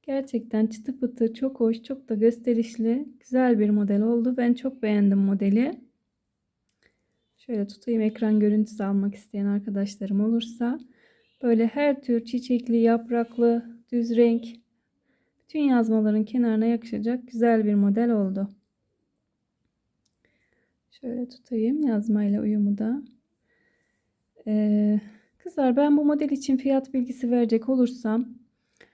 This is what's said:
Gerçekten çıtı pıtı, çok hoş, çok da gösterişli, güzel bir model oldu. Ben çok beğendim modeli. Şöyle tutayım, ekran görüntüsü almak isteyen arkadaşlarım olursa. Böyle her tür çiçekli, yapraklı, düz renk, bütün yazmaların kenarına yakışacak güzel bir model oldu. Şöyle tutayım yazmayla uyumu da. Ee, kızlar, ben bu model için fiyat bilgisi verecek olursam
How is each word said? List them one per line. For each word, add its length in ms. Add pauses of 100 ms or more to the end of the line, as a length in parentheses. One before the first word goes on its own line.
Gerçekten 640
çıtı 340
pıtı, 340
çok 260
hoş, 220
çok 260
da 60
gösterişli, 920 (120)
güzel 380
bir 120
model 320
oldu. 340
Ben 180
çok 280
beğendim 360
modeli. 600 (1600)
Şöyle 300
tutayım, 340
ekran 400
görüntüsü 440
almak 300
isteyen 320
arkadaşlarım 760
olursa. 580 (640)
Böyle 240
her 360
tür 220
çiçekli, 520
yapraklı, 1040 (120)
düz 240
renk, 300 (960)
bütün 180
yazmaların 640
kenarına 420
yakışacak 640
güzel 360
bir 100
model 360
oldu. 400 (2500)
Şöyle 380
tutayım 580
yazmayla 560
uyumu 360
da. 240 (1400)
Ee, 540 (380)
kızlar, 380
ben 200
bu 80
model 260
için 260
fiyat 380
bilgisi 360
verecek 380
olursam 680 (580)